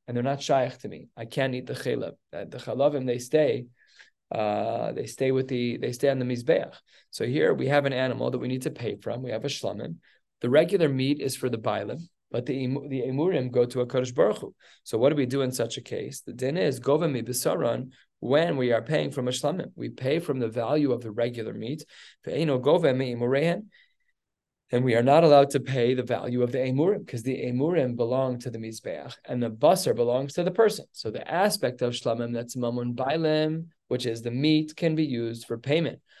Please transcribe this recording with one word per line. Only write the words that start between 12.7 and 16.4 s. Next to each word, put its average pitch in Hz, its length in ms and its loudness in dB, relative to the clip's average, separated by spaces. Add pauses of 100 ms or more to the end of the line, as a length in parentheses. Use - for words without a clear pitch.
the 135 120 -4
emurim 131 480 0
go 120 140 4
to 123 160 -2
a 123 60 0
Kadosh 127 280 -2
Baruch 196 240 2
Hu. - 160 -12 (280)
So - 160 -2
what 131 120 6
do 156 60 2
we 135 100 2
do 135 160 0
in 127 100 0
such 123 260 -4
a 120 40 -10
case? 113 380 -8
The - 120 -14
din 135 240 -2